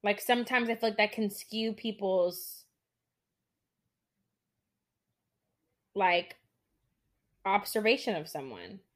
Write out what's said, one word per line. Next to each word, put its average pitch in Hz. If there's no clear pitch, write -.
Like, 202
sometimes 240
I 233
feel 226
like 208
that 214
can 214
skew 220
people's, 190
like, 202
observation 208
of 156
someone. 127